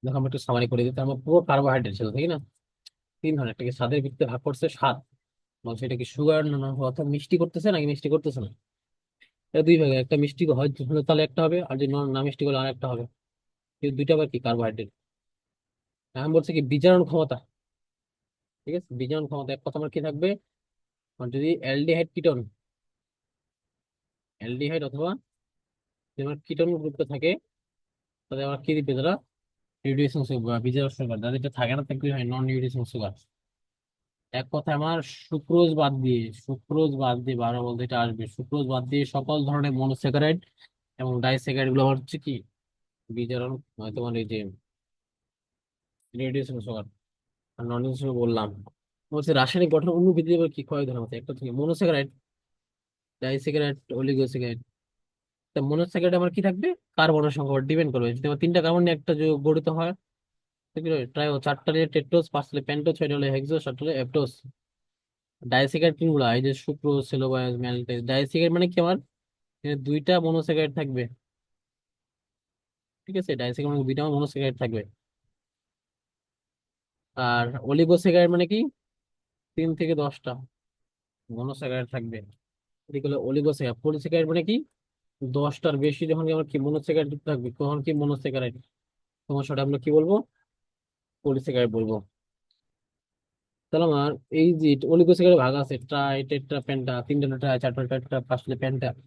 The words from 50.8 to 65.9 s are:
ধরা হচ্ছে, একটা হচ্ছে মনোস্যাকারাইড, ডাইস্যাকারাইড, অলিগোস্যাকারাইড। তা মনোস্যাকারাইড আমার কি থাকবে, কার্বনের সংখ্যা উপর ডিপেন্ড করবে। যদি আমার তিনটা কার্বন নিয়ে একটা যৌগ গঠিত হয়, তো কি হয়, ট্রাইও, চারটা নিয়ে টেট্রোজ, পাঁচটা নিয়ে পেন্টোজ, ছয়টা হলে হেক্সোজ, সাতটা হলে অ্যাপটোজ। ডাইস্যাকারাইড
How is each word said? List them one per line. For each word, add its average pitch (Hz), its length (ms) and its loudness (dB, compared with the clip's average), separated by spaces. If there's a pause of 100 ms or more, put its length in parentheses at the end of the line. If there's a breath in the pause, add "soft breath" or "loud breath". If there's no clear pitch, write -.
ধরা 127 140 -4
হচ্ছে, 117 180 -10
একটা - 100 -14
হচ্ছে 131 140 -10 (160)
মনোস্যাকারাইড, 160 480 2 (1120)
ডাইস্যাকারাইড, 139 540 -2 (240)
অলিগোস্যাকারাইড। 131 600 0 (960)
তা - 20 0 (120)
মনোস্যাকারাইড 175 500 2
আমার 175 160 2
কি 202 100 -2
থাকবে, 196 220 0 (300)
কার্বনের 151 380 4
সংখ্যা 139 180 -2
উপর 135 160 0
ডিপেন্ড 156 240 2
করবে। 120 220 0
যদি 135 120 -6
আমার 147 160 -2
তিনটা 175 200 4
কার্বন 170 200 4
নিয়ে 170 140 2
একটা 156 220 -2
যৌগ 156 260 2
গঠিত 156 220 2 (100)
হয়, 170 140 -2 (800)
তো - 100 -8
কি 165 120 -4
হয়, 135 180 0
ট্রাইও, 151 220 0 (120)
চারটা 143 280 -2
নিয়ে 160 200 4
টেট্রোজ, 156 300 2 (100)
পাঁচটা 143 200 -4
নিয়ে 139 140 -4
পেন্টোজ, 151 300 2
ছয়টা 147 180 0
হলে 139 180 0
হেক্সোজ, 143 320 -2
সাতটা 127 160 -8
হলে 156 160 -2
অ্যাপটোজ। 127 320 -2 (1200)
ডাইস্যাকারাইড 147 480 4